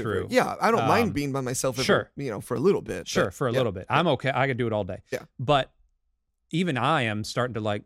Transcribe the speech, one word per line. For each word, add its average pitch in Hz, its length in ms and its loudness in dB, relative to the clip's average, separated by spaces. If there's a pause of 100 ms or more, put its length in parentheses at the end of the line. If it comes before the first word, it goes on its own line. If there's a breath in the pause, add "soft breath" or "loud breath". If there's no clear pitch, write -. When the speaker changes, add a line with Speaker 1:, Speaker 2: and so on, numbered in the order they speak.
Speaker 1:
through. 95 260 -2
Speaker 2:
Yeah, 240 320 2
I 196 80 4
don't 190 180 2
mind 208 200 4
Speaker 1:
Um, 156 60 -2
Speaker 2:
being 143 180 -2
by 135 100 -2
myself, 127 380 -2
if 127 60 0
Speaker 1:
sure. 156 300 2
Speaker 2:
you 139 140 -6
know, 98 120 -4
for 120 140 -6
a 120 40 -2
little 160 240 4
bit, 92 240 -8
Speaker 1:
Sure, 170 180 2
Speaker 2:
but 95 80 -4
Speaker 1:
for 139 140 -2
a 113 40 0
Speaker 2:
yeah. 120 60 2
Speaker 1:
little 120 140 0
bit. 92 180 -10
I'm 147 200 4
okay. 135 240 0
I 131 120 2
could 135 120 -2
do 120 100 0
it 110 60 0
all 107 100 0
day. 92 180 -10 (100)
Speaker 2:
Yeah. - 120 -6 (160)
Speaker 1:
But 135 320 2 (800)
even 165 260 0
I 139 240 2
am 110 220 -2
starting 123 320 -4
to, 113 60 -4
like, 107 240 -2